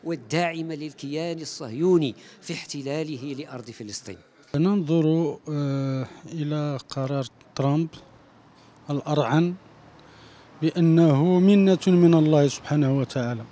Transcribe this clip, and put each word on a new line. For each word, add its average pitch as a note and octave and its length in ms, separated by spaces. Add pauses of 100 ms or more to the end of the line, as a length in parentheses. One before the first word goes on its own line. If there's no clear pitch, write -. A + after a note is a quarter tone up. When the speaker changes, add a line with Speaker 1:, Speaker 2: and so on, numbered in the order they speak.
Speaker 1:
والداعمة E3 720
للكيان D#3 640
الصهيوني D3+ 720 (260)
في F3+ 120
احتلاله C#3+ 800
لأرض B2+ 360
فلسطين. G#2 480 (380)
Speaker 2:
ننظر، D#3+ 840 (120)
آه، C#3 580 (180)
إلى D3+ 520 (120)
قرار C3+ 360 (300)
ترامب D3 320 (1000)
الأرعن D3 640 (1080)
بأنه E3 800
منة F#3+ 480
من F3 260
الله D#3 340
سبحانه C#3 500
وتعالى A#2+ 540